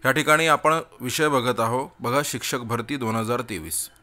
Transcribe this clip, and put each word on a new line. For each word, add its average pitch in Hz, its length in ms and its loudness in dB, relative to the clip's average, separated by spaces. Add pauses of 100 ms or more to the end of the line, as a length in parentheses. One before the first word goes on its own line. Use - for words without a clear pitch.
या 131 80 4
ठिकाणी 151 340 4
आपण 156 340 4 (200)
विषय 127 280 0
बघत 123 320 2
आहोत, 120 280 0 (120)
बघा, 123 240 0
शिक्षक - 340 -4
भरती 117 380 -4
दोन 113 200 -2
हजार 117 240 -2
तेवीस, 85 500 -8 (120)